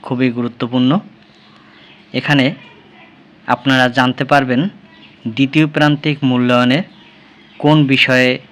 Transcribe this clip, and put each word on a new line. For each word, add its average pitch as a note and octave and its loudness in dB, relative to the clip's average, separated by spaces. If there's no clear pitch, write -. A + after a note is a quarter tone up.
খুবই B2+ -2
গুরুত্বপূর্ণ। B2 -4
এখানে C#3 0
আপনারা C3 0
জানতে B2+ 0
পারবেন C3 2
দ্বিতীয় C#3 0
প্রান্তিক D3 0
মূল্যায়নে B2 2
কোন D3+ 4
বিষয়ে B2+ 2